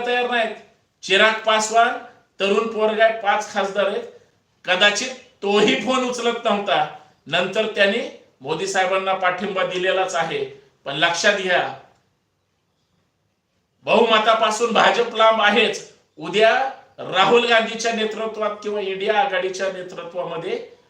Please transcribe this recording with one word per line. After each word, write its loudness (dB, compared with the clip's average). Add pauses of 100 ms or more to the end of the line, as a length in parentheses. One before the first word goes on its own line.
तयार -2
नाहीत, -2 (460)
चिराग 4
पासवान, 2 (500)
तरुण 2
पोरगा 2
आहे, 2
पाच -2
खासदार -2
आहेत, -4 (640)
कदाचित 2 (340)
तोही 4
फोन -2
उचलत -2
नव्हता. 0 (340)
नंतर -2
त्यांनी 0 (220)
मोदी -4
साहेबांना 0
पाठिंबा -2
दिलेलाच -2
आहे. -2 (400)
पण -8
लक्षात 2
घ्या, -2 (2000)
बहुमतापासून 2
भाजप 2
लांब 4
आहेच. 0 (280)
उद्या 2 (300)
राहुल 2
गांधीच्या 0
नेतृत्वात -4 (120)
किंवा -4
इंडिया -4
आघाडीच्या -2
नेतृत्वामध्ये -10 (220)